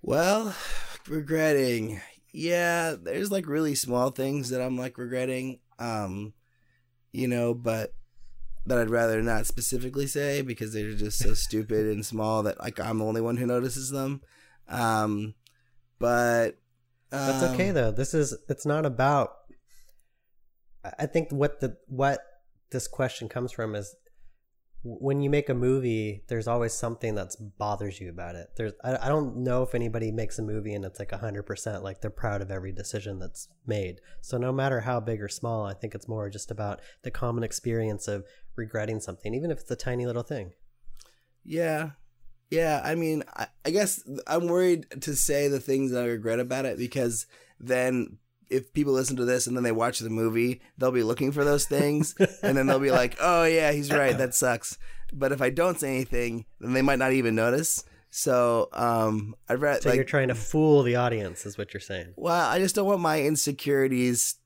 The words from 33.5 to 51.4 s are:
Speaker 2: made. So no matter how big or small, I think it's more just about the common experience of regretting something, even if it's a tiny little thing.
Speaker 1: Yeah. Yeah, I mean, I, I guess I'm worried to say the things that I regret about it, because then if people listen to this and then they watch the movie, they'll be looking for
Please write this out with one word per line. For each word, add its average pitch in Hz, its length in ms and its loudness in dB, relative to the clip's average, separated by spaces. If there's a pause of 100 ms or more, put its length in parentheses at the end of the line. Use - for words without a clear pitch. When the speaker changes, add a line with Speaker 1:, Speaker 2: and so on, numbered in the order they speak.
Speaker 2:
made. 98 320 -4 (220)
So - 160 -6
no 127 160 0
matter 135 260 2
how 120 220 0
big 110 200 -2
or 104 60 -6
small, 113 380 -4
I 98 80 -6
think 107 200 -8
it's - 140 -10
more 110 220 -4
just 104 200 -10
about 104 300 -4 (240)
the 123 80 -8
common 117 320 0
experience 110 640 -2
of 101 160 -4 (320)
regretting 110 460 -4
something, 104 320 -8
even 156 180 -2
if 147 80 -4
it's - 120 -8
a 123 40 -2
tiny 123 300 -4
little 120 180 -4
thing. 107 300 -8 (880)
Speaker 1:
Yeah. 156 480 -2 (580)
Yeah, 160 340 2
I 156 120 -2
mean, 160 280 0 (100)
I, - 140 -8 (160)
I - 60 0
guess 196 340 0 (240)
I'm 170 200 0
worried 175 380 2 (180)
to 147 120 -4
say 143 320 2
the 139 140 2
things 135 300 0
that 123 120 0
I 120 40 0
regret 117 340 0
about 131 240 -2
it, 117 120 -2
because 120 480 -2 (360)
then 127 560 0 (320)
if - 240 -2
people 143 180 2
listen 131 240 2
to 127 80 0
this 123 240 2
and 123 80 -2
then 123 80 0
they 117 80 2
watch 113 280 0
the 113 100 -6
movie, 113 500 2 (180)
they'll 131 140 4
be 123 100 4
looking 120 300 2
for 143 140 2